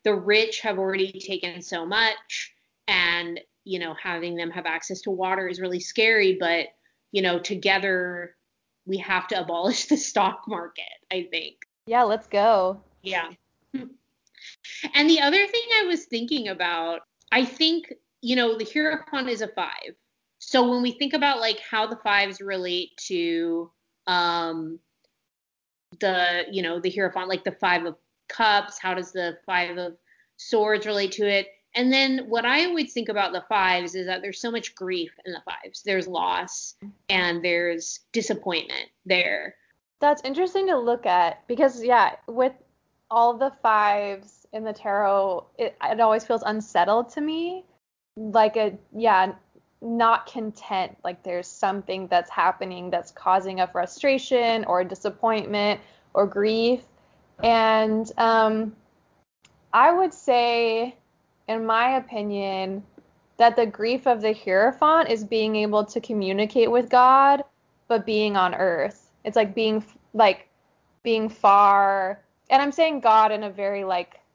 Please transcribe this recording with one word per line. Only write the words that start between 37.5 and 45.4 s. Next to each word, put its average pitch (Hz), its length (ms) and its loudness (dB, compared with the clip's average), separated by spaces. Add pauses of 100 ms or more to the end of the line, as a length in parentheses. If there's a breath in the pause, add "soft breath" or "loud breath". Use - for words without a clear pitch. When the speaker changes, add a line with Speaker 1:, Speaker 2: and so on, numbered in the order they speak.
Speaker 1:
disappointment 175 800 -4 (160)
there. 180 500 -2 (460)
Speaker 2:
That's 294 220 2
interesting 370 440 -2
to 339 100 2
look 240 280 0
at 175 420 2
because, 247 360 0
yeah, 233 320 4 (120)
with 254 260 0 (580)
all 233 260 4
the 269 140 -2 (100)
fives 208 920 0
in 220 100 -10
the 214 100 -6
tarot, 196 720 0 (120)